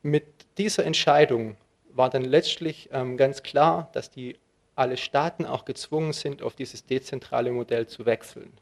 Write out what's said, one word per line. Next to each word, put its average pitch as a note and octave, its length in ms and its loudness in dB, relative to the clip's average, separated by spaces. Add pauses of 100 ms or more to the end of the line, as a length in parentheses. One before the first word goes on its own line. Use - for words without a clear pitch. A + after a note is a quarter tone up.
Mit D3+ 220 0 (340)
dieser G3+ 280 0
Entscheidung C#3+ 720 4 (320)
war B2+ 200 2
dann B2+ 140 -2
letztlich, D#3 720 0
ähm, B2+ 240 -4
ganz C#3 260 2
klar, D#3+ 480 2
dass - 180 -6
die, B2+ 280 -14 (380)
alle B2+ 200 0
Staaten D3 500 -2
auch B2+ 200 -8
gezwungen D#3 480 -4
sind, - 280 -8
auf - 140 -6
dieses - 300 -14
dezentrale B2 640 -2
Modell A#2 360 -2
zu - 180 -12
wechseln. - 560 -4